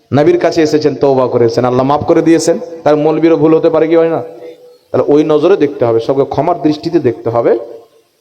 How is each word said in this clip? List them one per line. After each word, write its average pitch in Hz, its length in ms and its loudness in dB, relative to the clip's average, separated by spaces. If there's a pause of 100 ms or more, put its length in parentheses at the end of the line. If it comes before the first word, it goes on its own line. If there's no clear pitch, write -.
(140)
নবীর 160 260 2
কাছে 165 220 0
এসেছেন, 151 340 0
তওবা 131 320 0
করেছেন, 117 380 0
আল্লাহ 127 200 0
মাফ 143 180 0
করে 165 180 2
দিয়েছেন। 165 380 2 (240)
তার 151 120 2
মৌলবীরও 156 420 0
ভুল 156 180 4
হতে 160 140 2
পারে 160 180 0
কি 160 80 0
হয় 165 140 2
না? 160 120 -4 (720)
তাহলে 127 220 0
ওই 151 100 4
নজরে 156 340 2
দেখতে 147 280 -2
হবে, 113 140 0
সবকে 135 260 -2
ক্ষমার 170 360 -4
দৃষ্টিতে 160 380 -2
দেখতে 123 300 -2
হবে, 123 300 -2 (600)